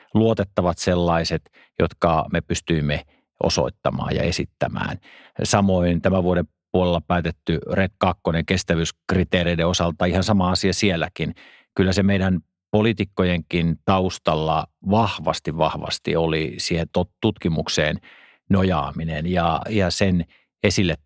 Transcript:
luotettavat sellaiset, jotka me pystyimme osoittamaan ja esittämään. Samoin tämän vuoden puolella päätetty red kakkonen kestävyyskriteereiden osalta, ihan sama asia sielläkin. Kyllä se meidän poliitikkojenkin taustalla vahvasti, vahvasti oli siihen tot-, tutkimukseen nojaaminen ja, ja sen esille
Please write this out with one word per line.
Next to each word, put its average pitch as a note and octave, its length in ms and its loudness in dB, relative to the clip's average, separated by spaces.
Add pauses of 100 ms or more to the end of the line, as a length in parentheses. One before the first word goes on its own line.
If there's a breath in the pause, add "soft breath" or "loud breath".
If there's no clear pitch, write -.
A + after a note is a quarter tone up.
(140 loud breath)
luotettavat G2+ 640 2
sellaiset, E2+ 720 0 (280 soft breath)
jotka E2 540 0
me E2+ 80 0
pystyimme D2 640 -2 (400)
osoittamaan - 720 -2
ja - 60 -2
esittämään. - 760 -4 (460 loud breath)
Samoin F2+ 580 2
tämän F#2 200 2
vuoden F2 220 0 (280)
puolella F2 340 2
päätetty E2 520 -2 (140)
red F#2+ 260 0
kakkonen F2 480 0
kestävyyskriteereiden F2 1200 0
osalta, E2+ 380 0
ihan F2+ 180 2
sama F#2 280 2
asia F#2 220 0
sielläkin. E2 640 -2 (400 loud breath)
Kyllä F#2 180 2
se G2+ 100 2
meidän F#2+ 380 2 (300)
poliitikkojenkin F2+ 1120 0
taustalla D#2+ 800 0 (240)
vahvasti, D#2+ 680 -2
vahvasti D#2 600 -4
oli D#2+ 420 -2
siihen E2 280 -2 (120)
tot-, F2+ 220 -2
tutkimukseen D#2 760 0 (540 loud breath)
nojaaminen D#2+ 760 -2
ja, E2+ 420 0
ja G2 220 0
sen F2+ 340 2 (380 soft breath)
esille F#2 320 2 (120)